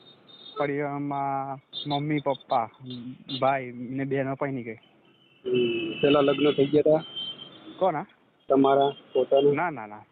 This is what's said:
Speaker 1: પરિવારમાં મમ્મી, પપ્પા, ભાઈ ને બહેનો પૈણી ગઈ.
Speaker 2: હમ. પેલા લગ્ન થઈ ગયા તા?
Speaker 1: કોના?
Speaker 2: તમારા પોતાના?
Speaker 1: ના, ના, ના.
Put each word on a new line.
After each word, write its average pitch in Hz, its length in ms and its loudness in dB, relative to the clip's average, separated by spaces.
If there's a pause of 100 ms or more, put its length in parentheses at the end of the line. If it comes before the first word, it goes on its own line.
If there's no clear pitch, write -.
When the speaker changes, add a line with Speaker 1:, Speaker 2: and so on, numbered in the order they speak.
(580)
Speaker 1:
પરિવારમાં 143 1000 -4 (280)
મમ્મી, 147 320 -2
પપ્પા, 135 500 -2 (720)
ભાઈ 131 320 0
ને 131 320 -6
બહેનો 135 320 -2
પૈણી 135 260 -4
ગઈ. 113 160 -12 (640)
Speaker 2:
હમ. 370 560 -2
પેલા 147 200 6
લગ્ન 143 320 2
થઈ 139 140 2
ગયા 143 160 4
તા? 156 220 4 (760)
Speaker 1:
કોના? 175 280 -2 (420)
Speaker 2:
તમારા 139 420 4 (220)
પોતાના? 139 400 4
Speaker 1:
ના, 165 180 -2
ના, 117 160 -10
ના. 107 260 -16